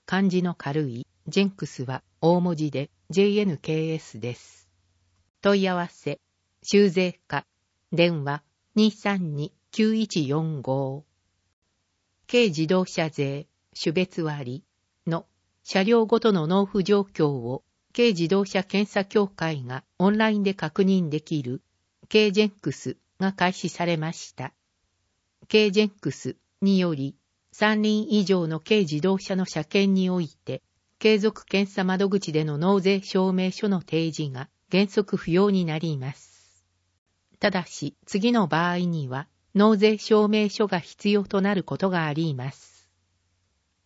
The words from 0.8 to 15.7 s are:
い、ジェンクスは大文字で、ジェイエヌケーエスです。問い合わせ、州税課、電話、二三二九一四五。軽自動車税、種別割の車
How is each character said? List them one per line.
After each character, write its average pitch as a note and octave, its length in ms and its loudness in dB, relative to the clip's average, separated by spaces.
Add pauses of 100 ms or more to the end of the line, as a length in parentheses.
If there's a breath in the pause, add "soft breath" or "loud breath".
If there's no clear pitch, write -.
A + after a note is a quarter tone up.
い、 A#2+ 160 -10 (220)
ジ F#3 140 0
ェ G3 40 2
ン F#3+ 60 -2
ク E3+ 160 -10
ス - 160 -12
は B2+ 180 -8 (200)
大 F3 200 4
文 F3 140 0
字 D3+ 160 -4
で、 C#3 180 -6 (220)
ジ F#3 100 2
ェ G3+ 60 6
イ G3+ 100 0
エ G#3 80 0
ヌ E3 120 -2
ケ D#3+ 340 -4
ー - 20 -4
エ D#3 60 -6
ス - 200 -18
で A#2+ 140 -8
す。 - 340 -20 (760)
問 G3+ 180 4
い F#3+ 80 2
合 F3+ 60 0
わ F3 160 -4
せ、 - 280 -8 (440)
州 G3+ 260 6
税 F3+ 380 0
課、 C#3+ 180 -6 (460)
電 E3+ 320 2
話、 C#3+ 180 -4 (320)
二 G#3+ 160 4
三 F#3 460 -4
二 D3 180 -8 (160)
九 A3 240 2
一 G3+ 340 -2
四 D3+ 360 -4
五。 C3+ 420 -4 (1300)
軽 A#3+ 120 4
自 D#3+ 200 0
動 F3+ 200 2
車 D#3+ 260 -4
税、 C#3+ 340 -6 (340)
種 E3 140 -2
別 F#3 300 -2
割 C#3+ 400 -8 (420)
の E3 220 -4 (360)
車 F#3+ 200 0